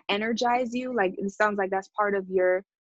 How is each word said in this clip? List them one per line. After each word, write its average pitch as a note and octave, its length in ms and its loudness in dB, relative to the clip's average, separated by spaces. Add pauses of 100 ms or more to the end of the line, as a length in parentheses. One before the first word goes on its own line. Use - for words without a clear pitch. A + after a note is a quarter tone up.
energize A#3 640 0
you. B3+ 220 -4
Like, F#3+ 220 0
it G3 140 -4
sounds G#3 260 0
like F#3+ 140 -2
that's G3 180 -2
part G3+ 260 0
of F#3+ 140 -2
your, F#3 340 2 (220)